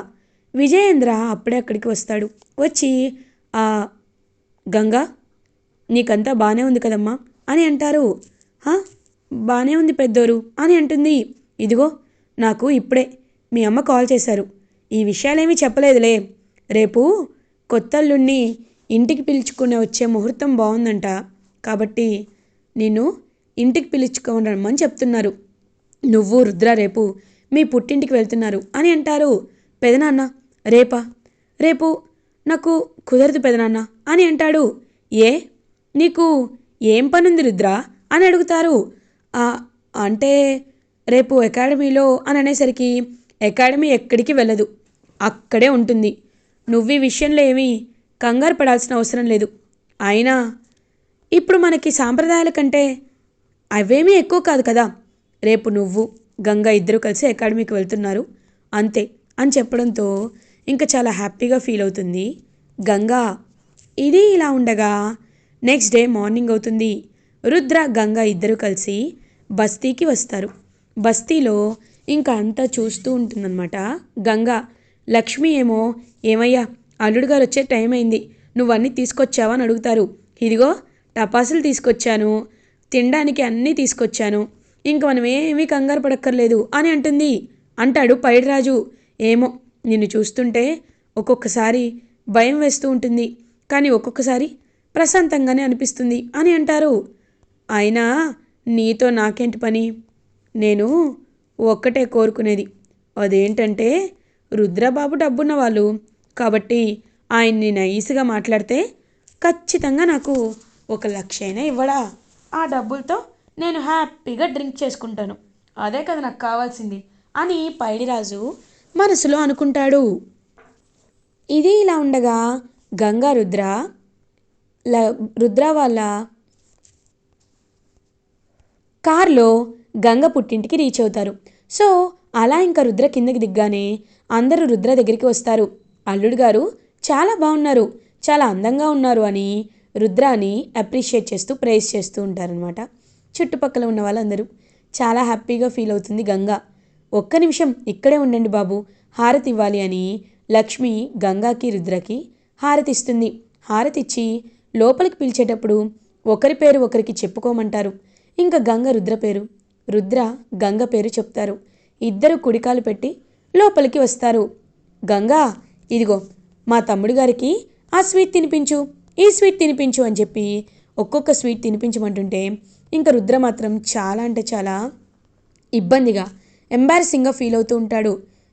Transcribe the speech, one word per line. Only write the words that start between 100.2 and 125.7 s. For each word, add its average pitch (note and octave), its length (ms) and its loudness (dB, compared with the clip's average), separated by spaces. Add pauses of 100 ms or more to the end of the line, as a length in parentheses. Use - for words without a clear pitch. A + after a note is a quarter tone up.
నేను A3+ 600 0 (420)
ఒక్కటే A#3+ 460 0
కోరుకునేది, A3 600 -2 (500)
అదేంటంటే G#3+ 920 0 (420)
రుద్రబాబు A#3+ 640 0
డబ్బున్న D4 380 -2
వాళ్ళు G#3+ 460 0 (380)
కాబట్టి A3 640 -2 (280)
ఆయన్ని A3 400 2
నైస్గా G#3 520 -2
మాట్లాడితే A3+ 640 -2 (560)
ఖచ్చితంగా E4+ 600 -2
నాకు C4+ 500 -2 (340)
ఒక G#3+ 180 -8
లక్ష G3 360 -10
అయినా G3 180 -8
ఇవ్వడా? C4+ 500 -4 (440)
ఆ D#4+ 100 -4
డబ్బులతో C4+ 580 -6 (360)
నేను E4 200 -6
హ్యాపీగా D4 640 -6
డ్రింక్ C#4 380 -8
చేసుకుంటాను, G#3+ 520 -10 (420)
అదే G#3+ 260 -6
కదా D#4+ 160 -6
నాకు E3+ 200 -10
కావాల్సింది" A#3 640 -8 (320)
అని E4 460 -4
పైడిరాజు A3+ 760 -6 (420)
మనసులో F4 400 2
అనుకుంటాడు. C#4 840 0 (1300)
ఇది F4 320 4
ఇలా F#4 160 2
ఉండగా B3 640 0 (420)
గంగా A3+ 280 2
రుద్ర G3+ 560 -2 (1000)
ల-, A3+ 400 0 (120)
రుద్ర A#3 260 2
వాళ్ళ A3+ 600 -2 (2750)